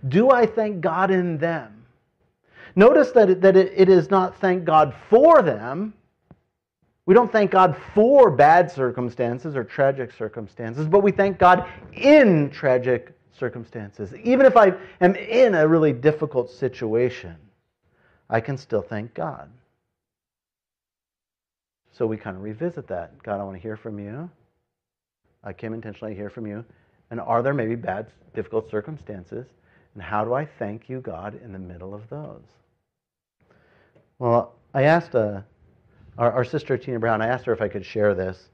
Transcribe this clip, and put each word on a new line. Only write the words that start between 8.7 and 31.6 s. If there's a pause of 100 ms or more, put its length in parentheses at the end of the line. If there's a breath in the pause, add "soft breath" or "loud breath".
or
tragic
circumstances,
but
we
thank
God (280 loud breath)
in
tragic (140)
circumstances. (100)
Even
if
I (280 loud breath)
am
in
a
really
difficult
situation, (960)
I
can
still
thank
God. (2500)
So
we
kind
of
revisit
that.
God,
I
want
to
hear
from
you. (1120)
I
came
intentionally
to
hear
from
you. (460)
And
are
there
maybe
bad, (280)
difficult
circumstances? (460)
And
how
do
I (140)
thank
you,
God,
in
the
middle